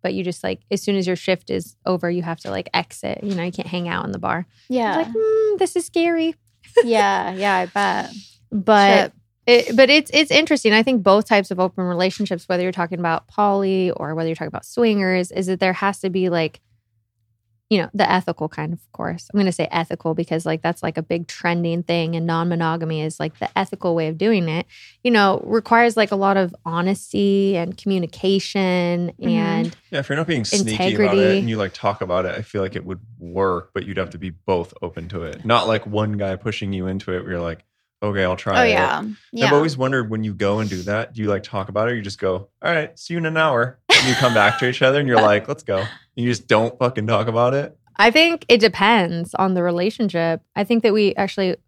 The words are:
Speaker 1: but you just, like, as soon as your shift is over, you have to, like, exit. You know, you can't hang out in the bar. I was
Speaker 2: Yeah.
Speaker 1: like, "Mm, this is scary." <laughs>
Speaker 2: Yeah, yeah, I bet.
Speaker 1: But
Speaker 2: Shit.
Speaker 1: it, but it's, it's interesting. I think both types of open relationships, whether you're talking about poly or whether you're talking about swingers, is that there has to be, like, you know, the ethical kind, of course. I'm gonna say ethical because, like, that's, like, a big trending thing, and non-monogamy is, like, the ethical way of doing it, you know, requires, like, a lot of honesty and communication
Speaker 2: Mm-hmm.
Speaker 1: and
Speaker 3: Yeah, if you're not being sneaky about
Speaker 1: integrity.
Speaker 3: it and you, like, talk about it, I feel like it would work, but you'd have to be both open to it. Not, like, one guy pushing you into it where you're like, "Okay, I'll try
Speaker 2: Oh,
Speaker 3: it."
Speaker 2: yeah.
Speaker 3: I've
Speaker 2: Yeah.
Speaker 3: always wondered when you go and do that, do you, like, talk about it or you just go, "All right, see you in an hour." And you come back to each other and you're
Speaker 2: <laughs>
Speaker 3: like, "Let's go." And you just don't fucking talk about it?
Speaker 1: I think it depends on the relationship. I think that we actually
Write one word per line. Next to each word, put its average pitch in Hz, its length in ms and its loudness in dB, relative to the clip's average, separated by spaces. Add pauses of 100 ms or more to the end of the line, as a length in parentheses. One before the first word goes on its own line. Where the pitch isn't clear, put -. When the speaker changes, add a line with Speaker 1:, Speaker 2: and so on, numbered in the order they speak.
Speaker 1:
but 190 100 -4
you 190 120 -4
just, 175 180 -6
like, 190 200 -6 (100)
as 196 100 -4
soon 202 140 0
as 185 100 0
your 180 80 0
shift 180 360 -4
is 190 260 -6 (100)
over, 175 240 -2
you 175 120 -4
have 165 180 -8
to, 196 100 -10
like, 190 240 -6
exit. - 480 -4
You 202 140 -6
know, 170 80 -4
you 175 80 -6
can't - 160 -8
hang 175 200 -6
out - 180 -4
in - 40 -6
the 190 80 -6
bar. 170 200 -4
I - 20 -6
was 175 60 -12 (300)
Speaker 2:
Yeah. 220 200 0
Speaker 1:
like, 320 120 -2
"Mm, 427 500 0
this 370 180 -2
is 349 100 -4
scary." 330 480 0 (260)
<laughs> - 240 2
Speaker 2:
Yeah, 196 500 2
yeah, 196 240 0
I 180 80 0
bet. 196 440 -2 (400)
Speaker 1:
But 196 600 6 (340)
Speaker 2:
Shit. 240 220 6
Speaker 1:
it, 233 80 0
but 262 120 8
it's, 294 240 4
it's 294 200 2
interesting. 285 400 4
I 220 100 6
think 233 220 2
both 202 220 6
types 202 260 2
of 180 80 -4
open 185 240 0
relationships, 180 640 -2
whether 180 160 0
you're 185 80 -2
talking 175 260 -4
about 170 300 -2
poly 196 640 0
or 156 240 -6
whether 165 120 -2
you're 165 80 -2
talking 160 120 -8
about - 180 -10
swingers, 190 640 0
is 185 160 -4
that 185 140 -2
there 185 140 2
has 202 260 -2
to 190 100 -4
be, 185 180 0
like, 165 320 -2 (1080)
you 208 140 2
know, - 100 -6
the 202 160 2
ethical 170 400 0
kind, 156 240 -8
of 165 60 -8 (140)
course. - 420 -8
I'm 208 60 0
gonna 190 100 2
say 165 220 -4
ethical 165 420 -4
because, 165 320 -4
like, 160 160 -2
that's, 170 220 -4
like, 160 120 -4
a 160 60 -6
big 170 240 -4
trending 170 560 -2
thing, 170 320 -2
and 165 100 -4
non-monogamy 165 760 -2
is, 156 160 -6
like, 160 220 -8
the - 80 -4 (100)
ethical 185 380 -2
way 160 100 0
of 160 100 -4
doing 190 320 2
it, 160 180 -4 (360)
you 247 80 2
know, 208 340 4
requires, 233 520 2
like, 214 160 2
a 202 40 0
lot 196 200 2
of 180 180 0 (100)
honesty 196 920 0
and 170 200 -4
communication 180 1400 -2
Speaker 2:
Mm-hmm. - 80 -4
Speaker 1:
and 165 480 0 (140)
Speaker 3:
Yeah, - 80 -4
if 139 100 -6
you're 139 80 -2
not 160 120 -2
being 139 160 -2
sneaky 107 500 0
about 147 220 2
Speaker 1:
integrity. 98 60 4
Speaker 3:
it 190 180 4
and 117 100 -2
you, 110 60 -2
like, 98 180 -2
talk - 280 -4
about 92 220 0
it, 90 140 -4
I 107 40 -8
feel 104 200 -6
like 95 140 -6
it 82 80 -8
would 92 160 -10 (180)
work, 90 560 -4
but 92 100 -4
you'd 92 120 -8
have 92 140 -4
to 90 80 -14
be 92 120 -10
both 87 500 -4
open 85 280 -10
to 90 140 -8
it. 78 220 -12
Not, 113 220 2
like, 110 220 0
one 107 240 -2
guy 98 240 -4
pushing 101 360 -6
you 92 140 -4
into 95 280 -6
it 90 80 -4
where 92 100 -10
you're 87 80 -4
like, 82 240 -8 (360)
"Okay, 101 220 -2
I'll 92 140 0
try 202 240 -2
Speaker 2:
Oh, 247 40 4
Speaker 3:
it." 226 60 4
Speaker 2:
yeah. 156 300 0
Speaker 3:
I've 214 140 -8 (180)
Speaker 2:
Yeah. 220 220 0
Speaker 3:
always 147 220 2
wondered 131 320 -2
when 110 140 -4
you 107 120 -4
go 104 260 0
and 107 100 -4
do 92 120 -6
that, 104 320 -4
do 110 80 -6
you, 104 60 -2
like, 101 140 -2
talk 98 260 -8
about 107 200 0
it 123 40 -2
or - 40 -4
you 107 60 -8
just 98 180 -12
go, 95 280 -2 (140)
"All 165 100 0
right, 156 240 -4
see - 180 -10
you 170 40 -4
in 160 80 -2
an 160 100 -2
hour." 123 440 0 (100)
And 415 180 4
you 127 60 2
come 120 200 2
back 104 260 4
to 123 80 0
each 123 140 -2
other 139 180 4
and 139 80 -2
you're 123 80 2
Speaker 2:
<laughs> 107 40 6
Speaker 3:
like, 104 280 2
"Let's - 160 -8
go." 98 140 -2
And - 460 -8
you 123 60 0
just 110 160 -4
don't 117 320 2
fucking 123 280 -2
talk 110 220 0
about 123 260 2
it? 143 220 -4 (200)
Speaker 1:
I 214 140 6
think 330 380 2
it 240 120 6
depends 208 760 2
on 190 200 0
the 180 80 0
relationship. 175 800 -2 (120)
I 202 100 -2
think 233 180 2
that 220 120 4
we 208 200 4
actually 190 420 -2 (120)